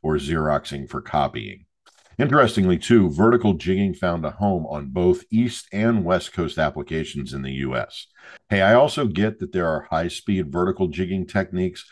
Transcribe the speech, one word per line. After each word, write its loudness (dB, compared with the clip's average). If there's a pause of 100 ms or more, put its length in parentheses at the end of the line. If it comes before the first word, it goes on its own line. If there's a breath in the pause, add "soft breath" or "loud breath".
or 0
Xeroxing -2
for -8
copying. -4 (520 soft breath)
Interestingly, 4
too, 6
vertical 4
jigging 0
found -4
a -4
home -2
on -8
both 2
East -2
and 0
West -2
Coast -4
applications -4
in -8
the -8
U -6
S. -8 (440 loud breath)
Hey, 2
I 6
also 4
get -2
that -8
there -2
are -2
high-speed -2
vertical 0
jigging -4
techniques, -4